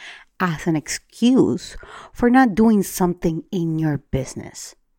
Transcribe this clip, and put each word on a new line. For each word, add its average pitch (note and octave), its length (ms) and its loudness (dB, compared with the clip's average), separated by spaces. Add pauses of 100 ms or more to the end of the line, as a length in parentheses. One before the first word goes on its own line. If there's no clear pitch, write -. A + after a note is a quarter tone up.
(400)
as E3+ 260 -4
an D#3+ 100 0
excuse - 1000 0 (360)
for A#3+ 180 2
not B3 240 4
doing A3 280 4
something F3 680 -2
in E3 260 -2
your D#3 200 -2
business. - 760 -10 (240)